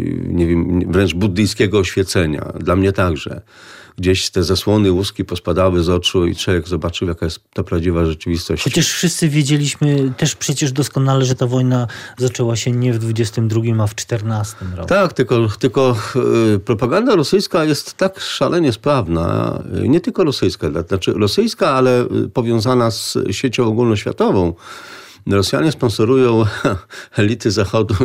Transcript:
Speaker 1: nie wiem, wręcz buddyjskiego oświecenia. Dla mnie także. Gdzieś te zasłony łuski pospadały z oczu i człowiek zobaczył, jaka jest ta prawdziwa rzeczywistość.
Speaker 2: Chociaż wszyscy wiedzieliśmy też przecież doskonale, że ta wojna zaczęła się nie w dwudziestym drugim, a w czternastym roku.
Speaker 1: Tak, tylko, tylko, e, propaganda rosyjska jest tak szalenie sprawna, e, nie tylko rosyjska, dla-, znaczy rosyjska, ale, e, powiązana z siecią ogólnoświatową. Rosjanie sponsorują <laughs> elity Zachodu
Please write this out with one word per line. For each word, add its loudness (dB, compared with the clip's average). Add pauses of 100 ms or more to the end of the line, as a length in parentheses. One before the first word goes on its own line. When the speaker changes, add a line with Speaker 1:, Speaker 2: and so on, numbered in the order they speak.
(280)
Speaker 1:
nie 0
wiem, 0
wręcz 2
buddyjskiego 0
oświecenia. -2
Dla 0
mnie 4
także. -2 (560)
Gdzieś 0
te 0
zasłony 2
łuski -2
pospadały 0
z 0
oczu 2
i -2
człowiek -2
zobaczył, -4
jaka -4
jest -6 (140)
ta -4
prawdziwa 0
rzeczywistość. -4
Speaker 2:
Chociaż 2
wszyscy 0
wiedzieliśmy 2
też 0
przecież -2
doskonale, 0
że 0
ta -2
wojna 0 (300)
zaczęła 0
się -2
nie 0
w -2
dwudziestym -2
drugim, 0
a 2
w -6
czternastym -6
roku. -8
Speaker 1:
Tak, 2
tylko, 2 (120)
tylko, 2 (600)
e, 0
propaganda 0
rosyjska 2
jest -2
tak -2
szalenie 0
sprawna, 0 (240)
e, 0
nie 4
tylko -2
rosyjska, 0
dla-, -4
znaczy -2
rosyjska, 0
ale, 4
e, 0 (280)
powiązana 2
z -6 (140)
siecią 0
ogólnoświatową. 0 (720)
Rosjanie 0
sponsorują 2 (320)
<laughs> -16
elity 0
Zachodu 0